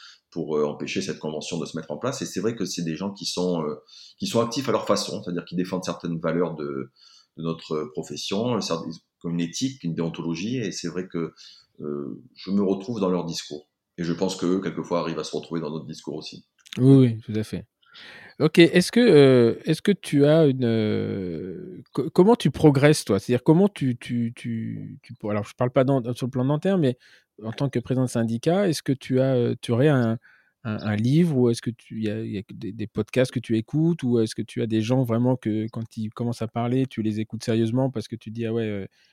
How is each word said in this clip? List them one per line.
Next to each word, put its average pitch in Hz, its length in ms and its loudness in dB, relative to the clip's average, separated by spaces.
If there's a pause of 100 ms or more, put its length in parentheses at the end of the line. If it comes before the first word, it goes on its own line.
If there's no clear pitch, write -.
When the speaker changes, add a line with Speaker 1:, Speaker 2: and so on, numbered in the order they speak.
(300)
Speaker 1:
pour, 78 260 -4
euh, 76 80 0
empêcher 76 380 -4
cette 80 160 -8
convention 76 400 -8
de 71 80 -6
se 76 100 -10
mettre - 140 -10
en 78 80 -8
place. 131 240 -6
Et - 20 -6
c'est 87 160 -8
vrai 117 160 -4
que 98 80 -6
c'est 90 160 -8
des 80 160 -6
gens 98 160 -8
qui 90 140 -12
sont, 90 360 -2
euh, 76 120 -6 (420)
qui 98 100 -8
sont 113 140 0
actifs 120 300 -4
à - 20 0
leur 104 140 -2
façon, 101 360 -2
c'est-à-dire 87 220 -8
qui 87 120 -12
défendent 90 280 -4
certaines 85 340 -6
valeurs 82 360 -2
de, 71 360 -8 (460)
de 80 60 -12
notre 80 500 -6
profession, 98 640 -6
un 98 80 -2
certain, 82 260 -6 (360)
une 85 160 -4
éthique, 131 440 -6
une 82 100 -4
déontologie. 82 640 -6
Et 104 160 -6
c'est - 160 -10
vrai 90 180 -8
que, 85 280 -8 (480)
euh, 71 360 -8 (160)
je - 160 -12
me 101 120 2
retrouve 98 380 -2
dans 92 100 0
leur 85 160 -2
discours. 76 420 -10 (300)
Et 87 60 -6
je 85 100 -2
pense 90 220 -2
qu'eux, 92 260 0
quelquefois, 85 380 -4
arrivent 80 180 -4
à 78 60 -4
se - 120 -8
retrouver 82 240 -6
dans 78 100 -6
notre 80 140 -10
discours 78 300 -12
aussi. - 320 -14 (320)
Speaker 2:
Oui, 135 180 10
oui, 120 220 6
tout 110 200 -6
à 107 40 0
fait. 101 240 -8 (720)
Ok, 156 180 2
est-ce 175 320 6
que, 233 100 4
euh, 131 560 8 (100)
est-ce 156 160 0
que 202 100 4
tu 143 320 2
as 156 220 8
une, 131 180 2
euh, 104 1200 -2 (100)
co-, 143 160 -2
comment 208 280 6
tu - 140 2
progresses, 147 540 6
toi ? 98 140 2
C'est-à-dire, 120 260 0
comment 180 240 6
tu, 127 300 -4
tu, 120 360 -4
tu, 110 680 -8
tu - 100 -20
pour-, 110 180 -6
alors, 104 140 0
je - 100 -16
parle 123 160 0
pas 135 140 4
dans, 135 180 2 (120)
sur 127 120 -6
le 123 40 -4
plan 127 160 0
dentaire, 151 320 0
mais 131 180 2 (460)
en 113 100 -8
tant 139 160 -2
que 127 100 -2
président 127 260 0
de 120 60 -2
syndicat, 123 580 0
est-ce 151 140 -2
que 143 100 0
tu 127 280 -2
as, 135 140 2
euh, 120 260 0
tu - 120 -4
aurais 127 160 4
un, 120 300 2 (460)
un, 107 140 -4
un 104 180 -2
livre 143 400 4
ou 123 140 6
est-ce 117 100 -2
que 120 100 -6
tu, - 280 -12
il 110 60 -4
y 107 60 -2
a, 110 100 -6
il 113 120 -8
y 104 60 -4
a 95 40 -6 (100)
des, 113 200 -10
des 110 140 -8
podcasts 123 440 0
que 120 100 -4
tu 113 180 -2
écoutes 160 440 0
ou 120 180 2
est-ce 110 140 0
que 110 80 -6
tu 120 200 -6
as 120 40 -2
des 110 140 2
gens 127 220 2
vraiment 120 340 2
que, 110 340 -2
quand - 260 -10
ils 110 140 -6
commencent 120 320 -6
à 110 60 -4
parler, 123 380 -2
tu 117 160 -6
les 107 180 -2
écoutes 110 240 -8
sérieusement 117 460 0
parce 110 180 -8
que 120 80 -10
tu 113 140 -14
dis : « 113 160 -6
Ah 110 60 -4
ouais, 117 140 -2
euh, 101 200 -6 (260)